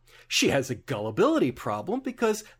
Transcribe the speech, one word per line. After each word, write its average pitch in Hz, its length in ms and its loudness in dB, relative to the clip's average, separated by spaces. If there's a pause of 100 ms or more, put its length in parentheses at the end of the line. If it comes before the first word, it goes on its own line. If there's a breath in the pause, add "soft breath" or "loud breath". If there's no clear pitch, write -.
(300 loud breath)
She - 200 2
has 135 180 0
a 127 60 -4
gullibility 131 760 2
problem 120 500 -4
because 226 440 -2 (160 loud breath)